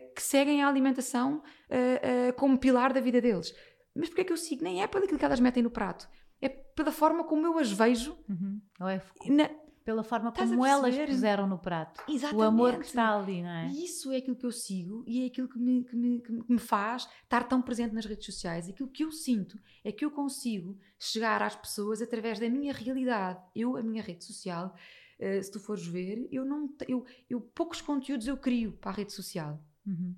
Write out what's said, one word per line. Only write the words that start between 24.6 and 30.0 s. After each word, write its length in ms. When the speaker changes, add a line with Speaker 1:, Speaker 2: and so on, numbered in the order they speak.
Speaker 1:
eh, 240
se 80
tu 80
fores 260
ver, 460
eu 140
não 240
te-, 200
eu, 160
eu, 120
poucos 400
conteúdos 480
eu 80
crio 380
para 180
a 20
rede 180
social. 480
Speaker 2:
Uhum. 340